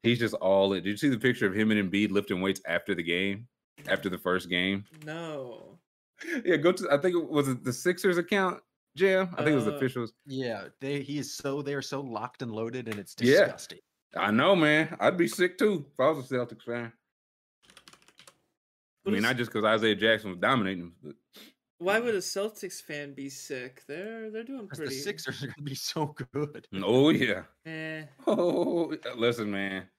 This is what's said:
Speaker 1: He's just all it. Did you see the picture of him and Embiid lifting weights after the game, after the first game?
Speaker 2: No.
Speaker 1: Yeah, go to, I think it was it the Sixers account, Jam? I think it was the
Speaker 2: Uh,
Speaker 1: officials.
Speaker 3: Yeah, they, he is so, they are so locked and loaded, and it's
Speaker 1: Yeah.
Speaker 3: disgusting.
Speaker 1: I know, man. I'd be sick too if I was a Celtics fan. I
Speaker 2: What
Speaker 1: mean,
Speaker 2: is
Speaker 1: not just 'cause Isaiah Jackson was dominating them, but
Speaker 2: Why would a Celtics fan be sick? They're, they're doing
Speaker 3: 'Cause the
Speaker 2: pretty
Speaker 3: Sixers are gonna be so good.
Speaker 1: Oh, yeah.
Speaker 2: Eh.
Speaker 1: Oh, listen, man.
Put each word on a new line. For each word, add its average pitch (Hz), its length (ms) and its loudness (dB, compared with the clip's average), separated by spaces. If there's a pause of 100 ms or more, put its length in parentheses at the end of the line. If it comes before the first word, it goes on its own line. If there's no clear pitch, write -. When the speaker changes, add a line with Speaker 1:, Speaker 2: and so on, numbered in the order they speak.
Speaker 1:
He's 120 160 4
just 113 160 0
all 98 380 4
it. 90 80 -2
Did 98 100 -2
you 104 60 -4
see 147 120 2
the 120 100 0
picture 123 280 2
of 92 80 0
him 110 160 2
and 101 200 2
Embiid 101 200 2
lifting 98 300 0
weights 95 260 -2
after 87 280 -2
the 85 80 -4
game, 98 440 -2 (400)
after 98 220 0
the 90 80 -4
first 90 320 -2
game? 95 360 0 (200)
Speaker 2:
No. 151 760 -12 (640)
Speaker 1:
Yeah, 175 140 6
go 160 140 4
to, 185 200 -2
I 143 60 6
think 175 180 2
it 156 140 0
was 143 180 2
it 123 160 -2
the 127 100 -2
Sixers 180 440 0
account, 180 440 0 (340)
Jam? 190 380 4
I - 100 -8
think 151 80 4
it 147 40 6
was 117 100 2
the 101 80 0
Speaker 2:
Uh, 143 40 -8
Speaker 1:
officials. 127 360 -2 (120)
Speaker 3:
Yeah, 123 400 -4 (160)
they, 139 220 -4
he 143 160 -6
is 139 160 -8
so, 143 260 -4
they 143 140 -6
are 135 80 -4
so 139 180 -8
locked 117 400 -8
and 120 100 -6
loaded, 113 360 -6
and 104 120 -6
it's - 200 -14
Speaker 1:
Yeah. 139 240 6
Speaker 3:
disgusting. - 360 -4 (360)
Speaker 1:
I 95 160 0
know, 151 240 6
man. 156 440 4
I'd 151 180 4
be - 100 2
sick 180 320 0
too 190 340 2
if - 60 -12
I 156 100 6
was 139 220 -2
a 131 40 -2
Celtics 120 280 -4
fan. 117 280 -6 (720)
I - 60 -20 (1300)
Speaker 2:
What - 80 -2
Speaker 1:
mean, 101 60 4
Speaker 2:
is 101 60 2
Speaker 1:
not 120 140 4
just 117 140 -2
'cause 107 120 0
Isaiah 107 320 4
Jackson 107 360 2
was 87 80 -10
dominating 98 420 2
them, 87 220 -14
but 73 120 -14 (640)
Speaker 2:
Why 196 200 2
would 233 160 0
a 185 40 0
Celtics 196 600 -8
fan 147 320 -12
be 139 160 -10
sick? 135 580 -12
They're, 214 440 -12
they're 220 120 -10
doing 240 240 -12
Speaker 3:
'Cause 156 120 -12
the 151 60 -6
Speaker 2:
pretty 131 140 -6
Speaker 3:
Sixers 143 440 -8
are 123 40 -8
gonna 117 140 -12
be 139 140 -8
so - 320 -4 (260)
good. 147 400 -6
Speaker 1:
Oh, 117 360 4
yeah. 98 340 2 (240)
Speaker 2:
Eh. 156 380 -10 (200)
Speaker 1:
Oh, 175 680 0 (200)
listen, 117 360 0
man. 98 360 -4 (120)